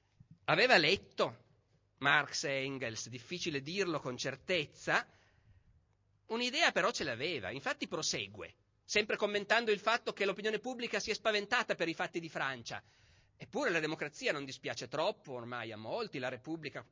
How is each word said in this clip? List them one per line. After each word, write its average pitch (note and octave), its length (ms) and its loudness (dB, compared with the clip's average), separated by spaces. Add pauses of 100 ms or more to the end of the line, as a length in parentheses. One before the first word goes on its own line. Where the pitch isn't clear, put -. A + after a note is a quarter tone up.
(460)
Aveva G#3 300 6
letto E3 680 2 (560)
Marx C#3 440 4
e C#3 200 0
Engels, B2+ 440 -6
difficile C#3+ 540 -6
dirlo E3+ 400 -2
con B2+ 160 -6
certezza, D#3 880 0 (1200)
un'idea B3 460 2
però F3+ 180 4
ce E3+ 140 -2
l'aveva, B2+ 460 -2
infatti B3 360 -6
prosegue, G#2 680 -4 (280)
sempre G#3+ 320 2
commentando G#3+ 560 2
il G3 80 4
fatto A3+ 340 0
che G3+ 120 0
l'opinione G3+ 340 0
pubblica A#3 400 -4
si A3+ 100 -6
è G#3+ 40 0
spaventata G#3 640 0
per E3+ 120 0
i E3 60 -2
fatti F3 260 -4
di E3 100 -10
Francia. C3 540 -6 (540)
"Eppure B3 320 -2
la E3+ 100 4
democrazia D#3 520 -2
non C#3+ 140 -2
dispiace B2+ 420 -8
troppo D#3 460 -2
ormai A#2 380 -6
a G#2+ 60 -10
molti, D3 420 -6
la B2+ 100 -2
Repubblica C#3 640 -8